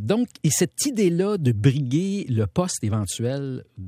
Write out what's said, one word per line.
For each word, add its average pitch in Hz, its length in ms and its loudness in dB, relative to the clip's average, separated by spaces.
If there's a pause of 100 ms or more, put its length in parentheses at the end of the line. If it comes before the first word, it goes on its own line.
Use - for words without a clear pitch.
donc, 202 260 0 (160)
et 156 80 2
cette - 360 0
idée-là 196 520 2
de 131 140 2
briguer 143 760 2
le 110 200 0
poste - 340 -2
éventuel 120 800 -4 (260)